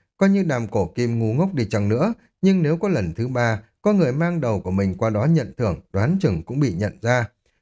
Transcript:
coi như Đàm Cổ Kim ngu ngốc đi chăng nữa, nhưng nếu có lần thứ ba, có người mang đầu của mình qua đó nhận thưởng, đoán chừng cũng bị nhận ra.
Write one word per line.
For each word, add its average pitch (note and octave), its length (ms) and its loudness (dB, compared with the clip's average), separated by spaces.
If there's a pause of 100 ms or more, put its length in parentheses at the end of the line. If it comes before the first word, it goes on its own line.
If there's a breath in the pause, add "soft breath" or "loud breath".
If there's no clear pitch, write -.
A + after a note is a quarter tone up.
(180)
coi G3 120 4
như G3 140 2
Đàm B2 240 -2
Cổ G2 280 -2
Kim A#2 240 0
ngu A2+ 140 0
ngốc F#3 200 0
đi B2 120 -2
chăng G2+ 240 -2
nữa, D3+ 240 0 (280 soft breath)
nhưng F#3+ 220 4
nếu D#3 140 0
có G3+ 120 -2
lần G2 240 -2
thứ A2+ 140 -4
ba, A#2+ 360 -2 (180 soft breath)
có G#3+ 120 2
người D#3+ 200 4
mang E3 280 -2
đầu A2 200 0
của F#2 100 -6
mình F#2+ 260 0
qua A2+ 120 0
đó G#2+ 160 0
nhận D3+ 320 2
thưởng, F#2+ 240 -2 (120)
đoán B2 280 0
chừng F2 220 0
cũng B2+ 160 -6
bị B2 140 0
nhận F#2+ 280 -4
ra. A#2+ 280 0 (320)